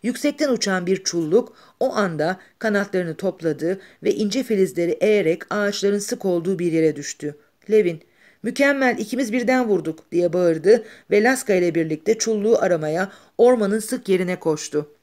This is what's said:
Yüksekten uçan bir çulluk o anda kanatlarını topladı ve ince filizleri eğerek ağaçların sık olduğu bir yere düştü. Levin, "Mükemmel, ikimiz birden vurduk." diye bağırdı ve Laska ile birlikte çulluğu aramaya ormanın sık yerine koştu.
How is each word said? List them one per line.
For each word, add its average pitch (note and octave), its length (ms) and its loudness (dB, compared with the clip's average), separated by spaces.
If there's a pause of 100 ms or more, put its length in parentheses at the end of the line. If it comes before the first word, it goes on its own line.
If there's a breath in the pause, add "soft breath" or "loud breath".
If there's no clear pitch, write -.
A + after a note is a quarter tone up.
Yüksekten C#4+ 460 -2
uçan F#3+ 360 -2
bir F#3 180 0
çulluk E3+ 540 0 (220 soft breath)
o C4 160 0
anda F3+ 440 -2 (200 loud breath)
kanatlarını G3 560 -2
topladı E3+ 640 -4 (240 loud breath)
ve F#3+ 100 2
ince G#3+ 300 -2
filizleri F3 480 0
eğerek F#3 580 2
ağaçların G3+ 500 -2
sık G#3 260 -6
olduğu F3 340 0
bir F3 120 0
yere D#3+ 240 2
düştü. D3 400 -10 (360 soft breath)
Levin, F3+ 300 2 (420 soft breath)
"Mükemmel, C4+ 560 0
ikimiz A3 340 -4
birden B3 340 2
vurduk." D#3+ 440 -2
diye E3+ 220 2
bağırdı F3+ 500 4 (280 loud breath)
ve G#3 120 4
Laska B3+ 300 0
ile F3 220 2
birlikte D#3+ 420 0
çulluğu A3 440 0
aramaya E3+ 500 0 (260 loud breath)
ormanın A3 420 4
sık G#3+ 300 -6
yerine F3+ 260 0
koştu. D3+ 540 -4 (140)